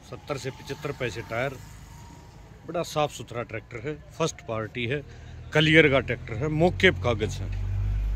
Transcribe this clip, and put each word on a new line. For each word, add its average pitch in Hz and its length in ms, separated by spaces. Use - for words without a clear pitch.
सत्तर 131 340
से 127 140
पचहत्तर 143 420
पैसे 117 300
टायर, 120 300
बड़ा 165 160
साफ - 280
सुथरा 117 320
ट्रैक्टर 110 360
है, 143 140
फर्स्ट - 360
पार्टी 110 380
है, 139 160
कलियर 156 360
का 135 120
ट्रैक्टर 117 320
है, 120 160
मौके 175 420
पे - 120
कागज 107 320
है। 95 120